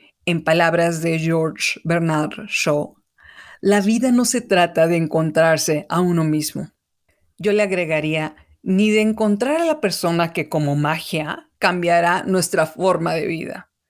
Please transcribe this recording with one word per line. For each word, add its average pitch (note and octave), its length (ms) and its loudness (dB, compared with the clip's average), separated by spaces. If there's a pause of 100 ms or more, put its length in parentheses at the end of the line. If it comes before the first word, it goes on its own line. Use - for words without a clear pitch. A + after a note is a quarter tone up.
(260)
En E3+ 180 -2
palabras E3 580 2
de E3 180 -2
George D#3+ 680 -2
Bernard E3 640 -2
Shaw, - 480 -2 (640)
"La G3+ 220 2
vida A#3 300 2
no B3 120 4
se A#3+ 180 -2
trata E3+ 440 2
de E3+ 120 2
encontrarse D#3+ 920 0
a E3 100 0
uno F3 240 2
mismo". D3+ 500 -4 (680)
Yo G3+ 140 0
le G#3 100 2
agregaría, D#3 720 -2 (260)
"ni G3+ 300 2
de G#3+ 100 2
encontrar A3 580 0
a E4+ 60 0
la D#4 160 0
persona E3+ 500 0
que D#3+ 160 -6
como C#3+ 280 0
magia D3+ 800 -4
cambiará F3 640 2
nuestra F3+ 460 0
forma E3+ 480 0
de D#3 100 -2
vida". - 460 -8 (180)